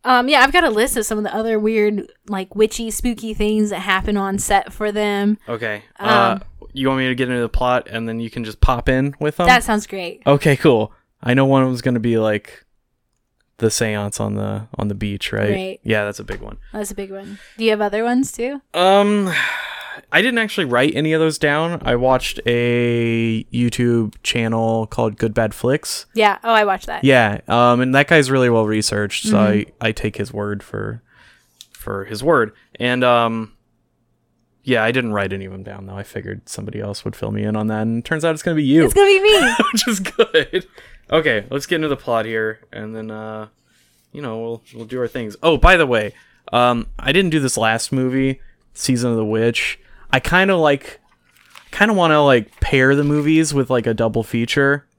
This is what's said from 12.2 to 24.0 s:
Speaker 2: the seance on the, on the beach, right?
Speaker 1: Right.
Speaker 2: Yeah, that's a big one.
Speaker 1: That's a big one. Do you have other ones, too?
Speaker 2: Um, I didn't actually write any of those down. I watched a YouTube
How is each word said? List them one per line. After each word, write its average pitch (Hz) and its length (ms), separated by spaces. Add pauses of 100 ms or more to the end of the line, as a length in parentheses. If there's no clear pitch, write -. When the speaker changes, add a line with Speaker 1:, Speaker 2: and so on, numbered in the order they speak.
Speaker 2:
the 113 120
seance 104 500
on 104 140
the, 104 400
on 107 140
the 101 60
beach, 101 380
right? 104 180
Speaker 1:
Right. 190 320
Speaker 2:
Yeah, 107 220
that's 104 160
a 110 40
big - 180
one. 110 160 (160)
Speaker 1:
That's 208 160
a 202 40
big 196 160
one. 196 280 (180)
Do 226 80
you 226 60
have 214 100
other 208 240
ones, 247 260
too? 262 300 (140)
Speaker 2:
Um, 196 580 (800)
I 165 100
didn't 240 160
actually 208 280
write 123 280
any 156 180
of 160 80
those 160 180
down. 156 460
I 131 120
watched 127 500
a 117 1040
YouTube 120 680